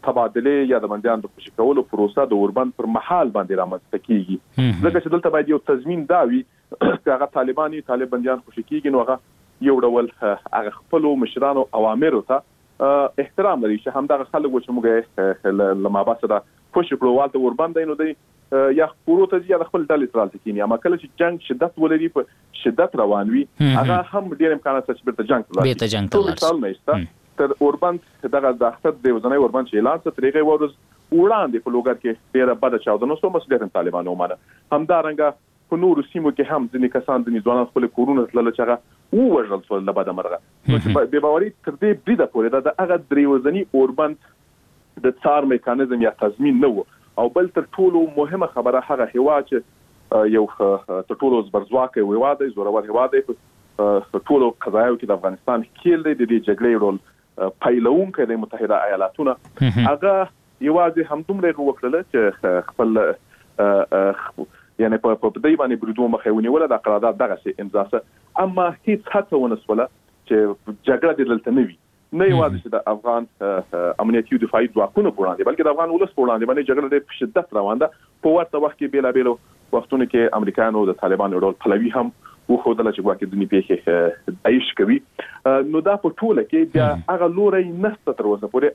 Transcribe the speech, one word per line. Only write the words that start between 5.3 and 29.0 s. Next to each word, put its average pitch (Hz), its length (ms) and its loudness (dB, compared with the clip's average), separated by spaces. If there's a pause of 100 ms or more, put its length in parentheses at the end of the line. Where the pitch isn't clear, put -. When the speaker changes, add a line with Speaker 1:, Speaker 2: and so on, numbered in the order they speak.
Speaker 1:
باید 151 180 0
یو 151 100 2
تضمین 151 500 -2
دا 175 140 2
وي، 127 220 0 (280)
<clears throat> - 320 -2
که 143 100 0
هغه 139 200 -2
طالبان 135 360 -2
وي، 156 100 -10
طالب 127 300 -4
بندیان 127 260 -2
خوشي - 260 -12
کیږي، 147 300 -4
نو 127 80 4
هغه 127 180 0 (440)
یو 135 180 4
ډول، 120 300 2 (120)
اه، 101 160 0 (160)
هغه 107 160 -2
خپلو 151 460 -2
مشرانو 131 580 -2
اوامرو 113 460 0
ته، 131 200 -2 (400)
اه، 139 380 2
احترام 175 480 0
لري 107 120 0
چې 131 180 -6
همدغه 139 360 -2
خلک 147 220 -2
و 123 60 2
چې - 100 -14
موږ 123 140 -4
یې، 113 180 4 (160)
اه، 95 320 -2
له، 98 220 2
له 98 160 -2
مابعده 104 520 0 (340)
خوشي 175 200 0
کړو، 127 240 2
والته 139 200 0
اوربند 151 400 0
دی، 165 60 -2
نو 151 100 -4
دی، 156 180 -2
اه، - 640 -2
یا 160 100 4
کورو 175 400 2
ته 185 120 -2
ځي 180 120 -6
یا 180 80 2
د 165 40 0
خپل 165 220 -4
ډلې 143 280 0
سره 113 100 2
هلته 98 220 -4
کیني. 104 160 -4
اما 110 160 0
کله 175 200 0
چې 165 100 -12 (140)
جنګ 175 200 0
شدت 151 380 -6
ولري، 160 300 0
په 139 160 -2 (400)
شدت 151 320 0
روان 104 340 0
وي، 135 160 0 (140)
Speaker 2:
مهم. 139 180 4
Speaker 1:
هغه 180 360 0
هم 190 200 -4
ډېر 160 180 2
امکانات 135 320 -2
شته 131 80 -6
چې - 120 -8
بیرته 117 180 -4
جنګ 117 200 0
ته - 100 -14
ولاړ 95 100 0
شي. 135 60 4
Speaker 2:
بیرته 117 180 -2
جنګ 104 220 -2
ته 208 100 2
Speaker 1:
ټول 202 60 4
Speaker 2:
ولاړ 165 140 -2
شي. - 60 0
Speaker 1:
مثالونه 160 240 0
یې 95 80 -6
شته. - 160 -4
Speaker 2:
هم. - 140 -2 (300)
Speaker 1:
تر 139 240 0
اوربند 147 380 2 (240)
دغه 135 280 0
د 123 120 -2
اختر 120 280 0
د 131 160 -4